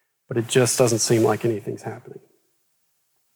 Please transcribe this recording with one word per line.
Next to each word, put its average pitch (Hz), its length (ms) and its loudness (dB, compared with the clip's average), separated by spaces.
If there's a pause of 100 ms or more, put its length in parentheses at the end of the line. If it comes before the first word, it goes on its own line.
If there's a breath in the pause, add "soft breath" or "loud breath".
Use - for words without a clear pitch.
(280)
but 120 100 -4
it 113 100 -4
just 123 320 2
doesn't 117 180 4
seem 113 240 2
like 110 240 0
anything's - 380 -6
happening. - 360 -14 (1160)